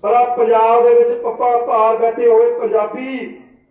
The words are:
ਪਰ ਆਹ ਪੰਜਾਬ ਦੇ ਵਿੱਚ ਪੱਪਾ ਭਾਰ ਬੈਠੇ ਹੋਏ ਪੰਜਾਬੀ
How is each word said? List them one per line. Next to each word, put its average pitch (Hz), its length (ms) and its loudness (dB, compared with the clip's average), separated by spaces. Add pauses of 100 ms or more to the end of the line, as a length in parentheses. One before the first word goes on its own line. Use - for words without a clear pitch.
ਪਰ 208 120 -2
ਆਹ - 240 0
ਪੰਜਾਬ 233 460 2
ਦੇ 240 100 4
ਵਿੱਚ 240 280 2
ਪੱਪਾ 240 360 -2
ਭਾਰ 226 400 0
ਬੈਠੇ 233 300 0
ਹੋਏ 233 320 2
ਪੰਜਾਬੀ 226 800 -6 (300)